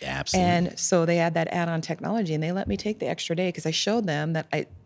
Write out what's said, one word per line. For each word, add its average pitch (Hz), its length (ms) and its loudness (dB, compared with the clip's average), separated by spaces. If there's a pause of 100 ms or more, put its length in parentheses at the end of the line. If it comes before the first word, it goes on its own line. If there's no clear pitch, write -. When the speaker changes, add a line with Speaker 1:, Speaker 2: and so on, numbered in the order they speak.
Speaker 1:
absolutely. 175 480 2
Speaker 2:
And 175 280 2
so 170 260 4
they 170 120 4
had 165 180 2
that 165 180 0
add-on 165 300 0
technology, 170 500 -2
and 151 100 0
they 165 100 -2
let 190 160 -2
me 202 100 0
take 214 220 -4
the 139 80 -2
extra 170 280 -4
day 180 160 0
'cause 165 140 -6
I 160 40 2
showed 208 360 0
them 151 260 0
that 160 180 -2
I, 151 140 0 (220)